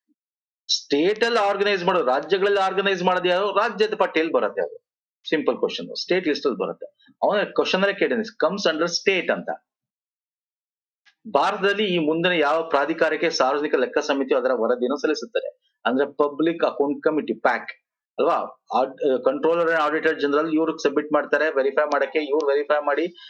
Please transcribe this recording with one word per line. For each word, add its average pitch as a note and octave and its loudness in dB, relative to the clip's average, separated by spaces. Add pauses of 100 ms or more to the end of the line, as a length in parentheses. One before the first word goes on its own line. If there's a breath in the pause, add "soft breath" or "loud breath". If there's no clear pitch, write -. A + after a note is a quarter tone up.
(720)
ಸ್ಟೇಟ್ G3 0
ಅಲ್ಲಿ A#3 2
ಆರ್ಗನೈಸ್ G3+ 0
ಮಾಡೋದು, F3 2
ರಾಜ್ಯಗಳಲ್ಲಿ F#3+ 2
ಆರ್ಗನೈಸ್ F#3+ 0
ಮಾಡೋದು F3+ 2
ಯಾರು? F#3+ 0
ರಾಜ್ಯದ G#3 0
ಪಟ್ಟಿಯಲ್ಲಿ E3 0
ಬರುತ್ತೆ A2 0
ಅದು. - -8 (440)
ಸಿಂಪಲ್ C3 0
ಕ್ವಶನ್, - -4
ಸ್ಟೇಟ್ F3+ -2
ಲಿಸ್ಟ್ C#3+ -2
ಅಲ್ಲಿ G#2+ -2
ಬರುತ್ತೆ. F2+ -6 (360 soft breath)
ಅವನ F#3 2
ಕ್ವಶನ್ F3+ 0
ಅಲ್ಲೇ G3+ 2
ಕೇಳಿದಾನೆ, C3 -2
comes F#3+ 0
under E3 -2
state F3+ 0
ಅಂತ. F2+ -6 (1900)
ಭಾರತದಲ್ಲಿ G3 2
ಈ F3+ 0
ಮುಂದಿನ E3 0
ಯಾವ D#3+ 0
ಪ್ರಾಧಿಕಾರಕ್ಕೆ D#3 0
ಸಾರ್ವಜನಿಕ C#3+ 0
ಲೆಕ್ಕ B2+ 0
ಸಮಿತಿಯು C#3 0
ಅದರ B2 0
ವರದಿಯನ್ನು B2 0
ಸಲ್ಲಿಸುತ್ತದೆ? D3 -4 (280)
ಅಂದ್ರೆ C#3 0
ಪಬ್ಲಿಕ್ D3+ 0
ಅಕೌಂಟ್ C#3+ -2
ಕಮಿಟಿ, D3+ -2
ಪ್ಯಾಕ್ A#2 0 (480)
ಅಲ್ವಾ? C3+ -2 (160)
Aud-, C3+ 0
ಆ, B2+ 4
controller D3+ 2
and D#3 2
auditor D#3 0
general D#3 0
ಇವ್ರಿಗೆ D#3+ 0
ಸಬ್ಮಿಟ್ D3+ 0
ಮಾಡ್ತಾರೆ D3 0
ವೆರಿಫೈ C3+ 2
ಮಾಡಕ್ಕೆ. C#3 0
ಇವ್ರು D3 0
ವೆರಿಫೈ D3 2
ಮಾಡಿ D3+ -2 (160 loud breath)